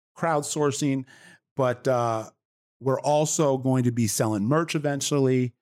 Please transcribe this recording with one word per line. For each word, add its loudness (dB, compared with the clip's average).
crowdsourcing, -2
but, -2
uh, 0
we're 0
also 2
going 2
to 2
be 0
selling 0
merch 0
eventually. 0